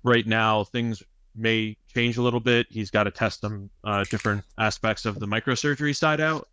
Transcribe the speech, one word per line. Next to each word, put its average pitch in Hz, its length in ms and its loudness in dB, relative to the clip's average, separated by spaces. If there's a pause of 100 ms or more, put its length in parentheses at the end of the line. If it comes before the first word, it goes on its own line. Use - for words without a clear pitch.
Right 117 240 4
now, 110 380 2
things 117 380 -4 (340)
may 110 400 0 (180)
change 120 220 0
a 123 60 0
little 120 180 2
bit. 120 300 2
He's 107 200 -6
gotta 104 200 2
test - 320 -4
some, 101 280 -8 (140)
uh, 101 260 0
different 104 340 0 (140)
aspects 110 460 -2
of 104 160 -4
the 104 60 -4
microsurgery 139 680 0
side 151 260 2
out. 156 320 -2